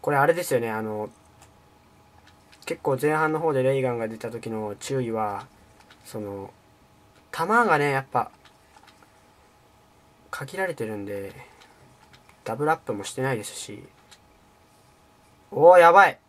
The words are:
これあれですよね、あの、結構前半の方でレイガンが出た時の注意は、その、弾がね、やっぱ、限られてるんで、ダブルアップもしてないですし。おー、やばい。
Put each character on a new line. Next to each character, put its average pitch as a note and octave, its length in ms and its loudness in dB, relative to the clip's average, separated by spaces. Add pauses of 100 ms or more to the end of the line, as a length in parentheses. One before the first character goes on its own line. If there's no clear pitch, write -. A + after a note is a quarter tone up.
こ D3+ 100 -2
れ C#3+ 60 0
あ C#3 80 4
れ E3 80 2
で F3 100 -2
す D3 100 -4
よ B2 60 2
ね、 A2+ 100 -4
あ A2 120 -6
の、 G#2+ 280 -8 (1600)
結 E3 180 -8
構 C3+ 180 0
前 D3+ 120 0
半 D#3 180 0
の D#3 80 -2
方 D#3+ 140 -2
で C3 100 0
レ C3+ 140 2
イ C3+ 40 -2
ガ B2 120 -2
ン A#2 40 -4
が A2+ 120 -6
出 A2+ 80 -12
た A2+ 140 -10
時 A2+ 180 -12
の G#2+ 320 -6
注 C3+ 200 -6
意 A2+ 100 -6
は、 G#2+ 360 -6 (560)
そ - 160 -14
の、 G2+ 320 -12 (800)
弾 G#3+ 320 0
が E3+ 140 2
ね、 C#3+ 140 0
や C3+ 100 -2
っ C3 100 -14
ぱ、 - 200 -2 (2000)
限 - 260 -12
ら F#3+ 100 -2
れ E3+ 60 -8
て A#2 120 -8
る G#2+ 120 -8
ん G2+ 80 -10
で、 G2 280 -10 (1080)
ダ A2 140 -8
ブ D3 80 -4
ル D3+ 60 0
ア - 20 2
ッ D#3+ 60 -4
プ - 140 -10
も G2+ 120 -8
し - 80 -12
て C3 80 -8
な C3+ 100 -2
い A#2+ 60 -4
で G2+ 80 -10
す - 100 -14
し。 - 260 -16 (1700)
お E3+ 200 8
ー、 F3+ 60 10
や E3+ 160 10
ば G3 160 8
い。 - 200 -8